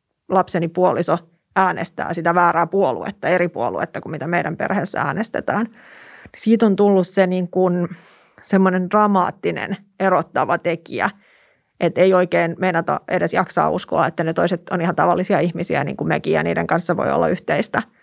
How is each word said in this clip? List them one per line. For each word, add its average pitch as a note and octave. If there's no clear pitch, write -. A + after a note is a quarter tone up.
lapseni F3+
puoliso E3+
äänestää F#3
sitä E3+
väärää E3+
puoluetta, E3+
eri F3+
puoluetta E3
kuin -
mitä D#3
meidän E3+
perheessä -
äänestetään. G3+
Siitä A3
on G3
tullut G3
se F#3+
niin F3+
kuin F3
semmoinen F#3
dramaattinen, G3
erottava E3+
tekijä, E3
että E3+
ei F#3
oikein F3
meinata E3
edes F3
jaksaa E3
uskoa, E3
että E3
ne D#3+
toiset E3+
on F3+
ihan E3+
tavallisia F3
ihmisiä E3
niin C#3+
kuin D#3
mekin D#3
ja D#3
niiden E3
kanssa E3+
voi -
olla E3
yhteistä, -